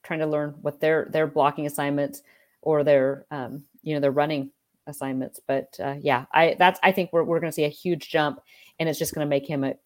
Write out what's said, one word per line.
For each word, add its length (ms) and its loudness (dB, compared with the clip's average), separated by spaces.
trying 180 -6
to 60 0
learn 340 -2
what 200 -6
their, 300 2
their 160 2
blocking 400 0
assignments 560 -4
or 220 2
their, 460 2
um, 340 -10
you 120 -4
know, 60 -2
their 120 4
running 380 -2
assignments. 600 -8
But, 360 -4
uh, 180 -6
yeah, 320 0
I, 260 4
that's, 240 6
I 100 6
think 200 -2
we're, 120 2
we're 160 0
gonna 120 -4
see 120 -2
a 40 0
huge 420 -6
jump, 300 0
and 100 0
it's 100 -4
just 160 -4
gonna 120 -2
make 220 0
him 160 -2
a 100 -4